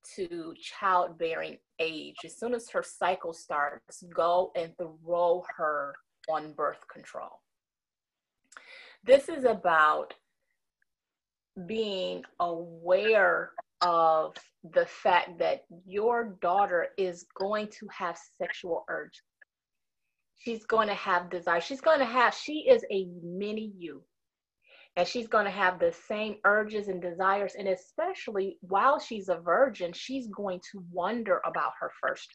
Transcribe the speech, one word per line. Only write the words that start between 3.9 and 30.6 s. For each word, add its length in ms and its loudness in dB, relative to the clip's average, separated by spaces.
go 420 2
and 200 -4
throw 680 0
her 380 -2
on 220 -4
birth 400 -4
control. 480 -16
This 240 6
is 160 -6
about 680 4
being 560 -4
aware 1120 2
of 540 4
the 140 4
fact 520 2
that 240 0
your 560 0
daughter 460 2
is 280 -2
going 300 -2
to 180 -16
have 220 -6
sexual 480 -6
urge. 340 -10
She's 300 -8
gonna 280 2
have 360 0
desire. 300 0
She's 200 -8
gonna 240 4
have, 300 4
she 340 -4
is 240 8
a 140 -2
mini 540 -8
you. 260 -14
And 100 2
she's 220 -6
gonna 220 2
have 280 0
the 160 2
same 360 -4
urges 440 2
and 120 -4
desires. 560 0
And 120 -4
especially 920 -4
while 380 4
she's 300 -8
a 80 2
virgin, 560 2
she's 360 -8
going 320 -6